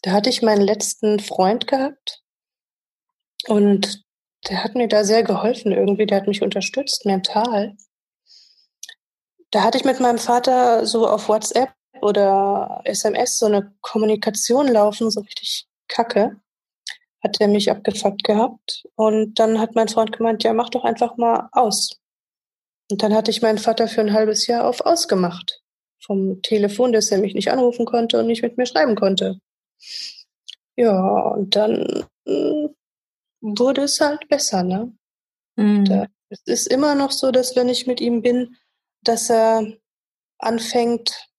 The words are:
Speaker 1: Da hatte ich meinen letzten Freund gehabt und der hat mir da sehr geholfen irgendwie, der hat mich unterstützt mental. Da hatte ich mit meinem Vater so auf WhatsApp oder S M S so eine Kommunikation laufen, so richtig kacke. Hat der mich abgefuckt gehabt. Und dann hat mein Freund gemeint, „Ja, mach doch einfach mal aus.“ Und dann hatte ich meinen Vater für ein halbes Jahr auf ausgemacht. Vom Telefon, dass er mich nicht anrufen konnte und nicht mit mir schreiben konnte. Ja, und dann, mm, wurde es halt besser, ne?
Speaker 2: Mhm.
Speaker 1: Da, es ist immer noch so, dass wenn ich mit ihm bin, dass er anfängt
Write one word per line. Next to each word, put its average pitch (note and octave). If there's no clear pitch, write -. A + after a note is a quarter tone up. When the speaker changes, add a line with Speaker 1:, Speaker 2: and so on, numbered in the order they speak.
Speaker 1:
Da F#3
hatte G#3
ich -
meinen G#3+
letzten G#3+
Freund G#3
gehabt C#4
und G3+
der F#3+
hat A3
mir A#3+
da G#3+
sehr A3
geholfen G#3
irgendwie, G3+
der G3+
hat G3
mich G3+
unterstützt G3+
mental. G#3
Da G#3
hatte A#3
ich -
mit B3+
meinem A#3+
Vater A#3+
so A3+
auf G#3
WhatsApp A3
oder G3
S G3+
M G#3+
S -
so A3+
eine G3+
Kommunikation A3
laufen, G#3+
so G#3
richtig -
kacke. -
Hat G#3
der G#3
mich G#3
abgefuckt G3+
gehabt. -
Und A3
dann A3
hat A3+
mein A3
Freund A3
gemeint, A3+
„Ja, A3+
mach A3+
doch B3
einfach A#3
mal A#3
aus.“ -
Und G3+
dann G#3+
hatte A3
ich A3+
meinen A3
Vater A3
für A3
ein G#3
halbes G#3+
Jahr A#3
auf B3
ausgemacht. F#3
Vom F#3+
Telefon, G#3+
dass G#3+
er G3
mich G3
nicht G3+
anrufen A#3+
konnte A#3
und A3+
nicht A#3
mit A#3
mir B3
schreiben C4+
konnte. F#3+
Ja, G#3+
und G3
dann, -
mm, D4+
wurde B3
es C#4+
halt D4
besser, A#3+
ne? G3
Speaker 2:
Mhm. G#3
Speaker 1:
Da, G3
es -
ist -
immer C#4+
noch C#4
so, C4
dass B3+
wenn B3
ich B3
mit B3
ihm A#3
bin, B3
dass A3+
er A3
anfängt A#3